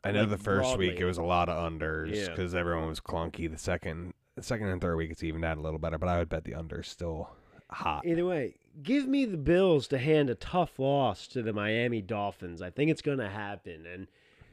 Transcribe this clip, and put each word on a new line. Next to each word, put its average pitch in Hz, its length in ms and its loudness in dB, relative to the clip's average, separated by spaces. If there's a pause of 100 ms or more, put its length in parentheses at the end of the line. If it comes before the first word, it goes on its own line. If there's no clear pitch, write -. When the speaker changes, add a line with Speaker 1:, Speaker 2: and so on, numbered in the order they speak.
Speaker 1:
I 101 60 0
know 104 120 4
Speaker 2:
like, 104 80 2
Speaker 1:
the 101 80 0
first 98 400 2
week 92 140 4
Speaker 2:
broadly? 87 100 -2
Speaker 1:
it 90 40 4
was 90 120 0
a 90 40 0
lot 87 280 4
of 82 220 0
unders 80 420 -2
Speaker 2:
Yeah. 95 200 -2
Speaker 1:
'cause 90 200 -2
everyone 85 340 0
was 80 120 -6
clunky. 82 500 -4
The 78 80 -10
second, 87 560 -4 (220)
the 90 60 -10
second 107 260 -2
and 92 120 0
third 87 160 2
week 82 140 0
it's 82 120 -12
evened 80 220 -2
out 80 140 -2
a - 20 -8
little 78 180 -2
better, 80 200 -2
but 90 100 0
I 87 100 4
would 85 120 0
bet 80 140 -2
the - 100 -8
under 80 260 -8
is - 80 -10
still - 420 -6 (400)
hot. - 360 -4
Speaker 2:
Either 170 200 2
way, 156 300 -2 (260)
give 262 240 2
me 269 180 4
the 202 140 -2
Bills 165 500 6
to 135 100 0
hand 147 300 4
a 120 60 0
tough - 440 -2
loss 135 500 2
to 127 140 -4
the 110 120 0
Miami 110 480 2
Dolphins. 95 580 -4
I 90 100 -6
think 147 200 2
it's 151 120 0
gonna 131 280 -2
happen, 98 560 -10
and, 92 220 -10 (440)